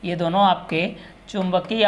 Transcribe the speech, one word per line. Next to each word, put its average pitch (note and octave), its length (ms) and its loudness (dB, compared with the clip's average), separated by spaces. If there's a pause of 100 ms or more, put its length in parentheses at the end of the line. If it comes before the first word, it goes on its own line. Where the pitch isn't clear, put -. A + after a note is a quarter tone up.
ये F3 120 -4
दोनों F3 260 0
आपके F3 460 0 (400)
चुंबकीय F#3+ 600 0